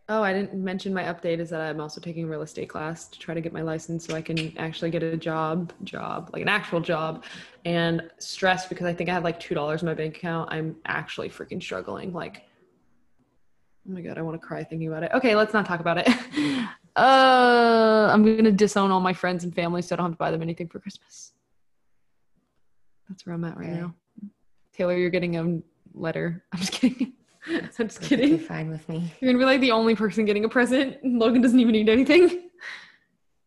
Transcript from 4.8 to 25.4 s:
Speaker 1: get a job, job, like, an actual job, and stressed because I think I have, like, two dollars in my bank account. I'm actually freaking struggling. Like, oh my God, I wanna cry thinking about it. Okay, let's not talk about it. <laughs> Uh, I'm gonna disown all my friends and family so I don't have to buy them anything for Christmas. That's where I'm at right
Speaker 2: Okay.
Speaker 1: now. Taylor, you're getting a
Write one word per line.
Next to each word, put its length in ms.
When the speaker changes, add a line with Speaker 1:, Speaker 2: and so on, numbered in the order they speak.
Speaker 1:
get 140
a 120
job, 560
job, 480
like, 100
an 60
actual 320
job, 420
and 540
stressed 500
because 180
I 60
think 180
I 40
have, 80
like, 160
two 160
dollars 280
in 40
my 80
bank 220
account. 360
I'm 240
actually 420
freaking 340
struggling. 500
Like, 300
oh 40
my 80
God, 180
I 40
wanna 180
cry 240
thinking 240
about 160
it. 100
Okay, 220
let's 180
not 120
talk 140
about 180
it. 100
<laughs> 600
Uh, 1160
I'm 120
gonna 160
disown 400
all 80
my 120
friends 300
and 100
family 300
so 120
I 20
don't 100
have 60
to 40
buy 140
them 120
anything 260
for 100
Christmas. 540
That's 180
where 80
I'm 100
at 120
right 140
Speaker 2:
Okay. 100
Speaker 1:
now. 140
Taylor, 240
you're 140
getting 260
a 240